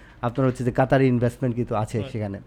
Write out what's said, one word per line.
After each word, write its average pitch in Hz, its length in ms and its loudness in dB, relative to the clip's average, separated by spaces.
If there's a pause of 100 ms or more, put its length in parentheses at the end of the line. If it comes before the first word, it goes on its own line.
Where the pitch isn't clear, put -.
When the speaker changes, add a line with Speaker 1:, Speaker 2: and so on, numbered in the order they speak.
(220)
Speaker 1:
আপনার 127 260 0
হচ্ছে 123 160 -2
যে 120 60 0
কাতারি 131 360 4
investment 120 500 0
কিন্তু 117 180 -4
আছে 107 240 -2
Speaker 2:
হুম। 101 140 -4
Speaker 1:
সেখানে, 101 340 -6